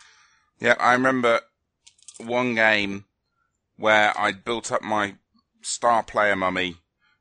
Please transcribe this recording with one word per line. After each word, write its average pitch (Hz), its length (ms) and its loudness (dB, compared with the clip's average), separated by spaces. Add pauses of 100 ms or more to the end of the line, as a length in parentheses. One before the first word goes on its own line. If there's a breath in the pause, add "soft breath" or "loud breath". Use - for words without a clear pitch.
(600 soft breath)
Yeah, 120 200 2
I 120 140 4
remember 123 480 2 (800)
one 120 340 -2
game 104 520 0 (720)
where 107 420 2
I'd 101 260 -4
built 113 260 -8
up 123 120 -4
my 104 320 -4 (460)
star 117 420 0
player 104 320 0
mummy, 92 400 -4 (460)